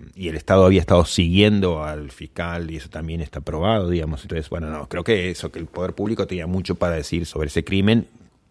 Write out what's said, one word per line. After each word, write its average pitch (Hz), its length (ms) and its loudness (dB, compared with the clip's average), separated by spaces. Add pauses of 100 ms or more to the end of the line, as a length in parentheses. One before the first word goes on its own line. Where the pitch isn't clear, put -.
(160)
y 90 140 -8
el 78 60 -6
Estado 95 300 6
había 95 140 8
estado 87 240 6
siguiendo 92 800 2
al 76 280 -10
fiscal 85 600 -8
y 80 60 -10
eso - 120 -14
también 80 300 -8
está 73 220 -10
probado, 90 480 0
digamos. 80 320 -2
Entonces, 82 280 -8
bueno, 80 200 -6
no, 76 180 -10
creo 87 160 -6
que 92 260 2
eso, 82 220 -8
que - 80 -12
el 80 60 -8
poder 87 280 -6
público 101 320 -2
tenía 87 220 -6
mucho 90 280 -2
para 87 200 0
decir 82 300 -4
sobre 78 220 -4
ese - 180 -2
crimen, 101 420 2 (440)